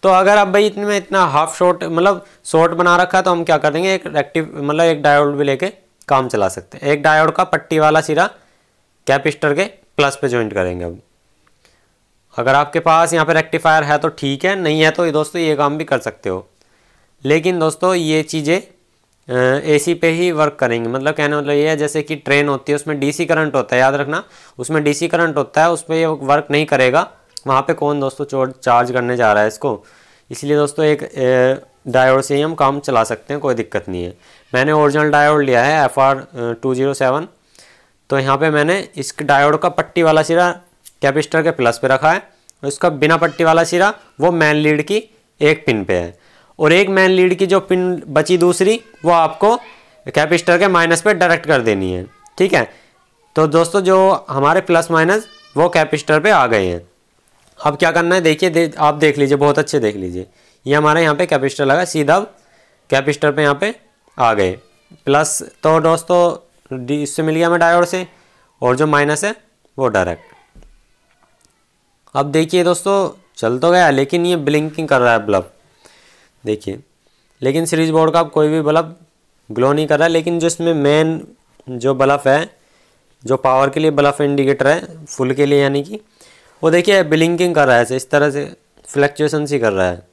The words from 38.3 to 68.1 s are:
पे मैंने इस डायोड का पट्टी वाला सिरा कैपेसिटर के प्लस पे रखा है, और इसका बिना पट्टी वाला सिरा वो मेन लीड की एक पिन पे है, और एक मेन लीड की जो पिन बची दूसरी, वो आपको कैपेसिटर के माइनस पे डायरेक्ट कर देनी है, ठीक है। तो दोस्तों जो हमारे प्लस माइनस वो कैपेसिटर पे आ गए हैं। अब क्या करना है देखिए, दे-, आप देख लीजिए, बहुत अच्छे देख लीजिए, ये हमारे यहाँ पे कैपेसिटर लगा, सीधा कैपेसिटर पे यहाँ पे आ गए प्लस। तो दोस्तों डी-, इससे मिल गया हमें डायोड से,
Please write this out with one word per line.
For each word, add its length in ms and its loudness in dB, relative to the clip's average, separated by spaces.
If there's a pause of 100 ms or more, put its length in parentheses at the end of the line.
पे 120 0
मैंने 480 -2
इस 240 -10
डायोड 360 2
का 120 -2
पट्टी 340 -4
वाला 200 2
सिरा 260 0 (520)
कैपेसिटर 420 -2
के 80 0
प्लस 300 -2
पे 60 -2
रखा 240 2
है, 80 -2 (440)
और 40 -4
इसका 220 -2
बिना 280 0
पट्टी 260 -2
वाला 200 4
सिरा 300 0 (260)
वो 120 2
मेन 240 2
लीड 260 0
की 220 -4 (380)
एक 240 2
पिन 180 -2
पे 100 -4
है, 240 -4 (420)
और 120 2
एक 180 2
मेन 220 2
लीड 240 2
की 100 -2
जो 140 2
पिन 480 -2
बची 300 0
दूसरी, 420 2 (260)
वो 60 2
आपको 440 2 (600)
कैपेसिटर 420 2
के 100 2
माइनस 340 2
पे 120 2
डायरेक्ट 320 0
कर 160 2
देनी 300 -2
है, 140 -6 (320)
ठीक 160 0
है। 180 0 (640)
तो 120 2
दोस्तों 340 0
जो 480 2
हमारे 320 0
प्लस 300 0
माइनस 360 2 (300)
वो 120 4
कैपेसिटर 500 0
पे 100 0
आ 180 4
गए 180 0
हैं। 160 -4 (800)
अब 180 -2
क्या 140 0
करना 240 0
है 60 2
देखिए, 280 2
दे-, 280 0
आप 160 2
देख 240 2
लीजिए, 200 2
बहुत 220 2
अच्छे 200 -2
देख 160 -2
लीजिए, 320 -10 (380)
ये 100 0
हमारे 280 2
यहाँ 120 2
पे 100 0
कैपेसिटर 400 -2
लगा, 200 2
सीधा 340 0 (720)
कैपेसिटर 420 0
पे 100 -2
यहाँ 200 2
पे 140 -4 (420)
आ 160 2
गए 180 0 (540)
प्लस। 360 0 (220)
तो 160 4
दोस्तों 1080 -2
डी-, 180 -4
इससे 200 -6
मिल 120 0
गया 120 0
हमें 120 0
डायोड 260 4
से, 220 -6 (540)